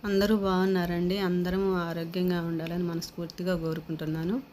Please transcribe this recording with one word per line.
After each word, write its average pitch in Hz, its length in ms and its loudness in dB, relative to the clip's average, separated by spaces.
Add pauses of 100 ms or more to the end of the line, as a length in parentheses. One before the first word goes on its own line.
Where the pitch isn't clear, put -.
అందరూ 202 320 4
బాగున్నారండి? 185 800 2
అందరం 180 440 2 (140)
ఆరోగ్యంగా 170 640 0
ఉండాలని 165 420 -4
మనస్ఫూర్తిగా 170 720 -4
కోరుకుంటున్నాను. 160 800 -4 (160)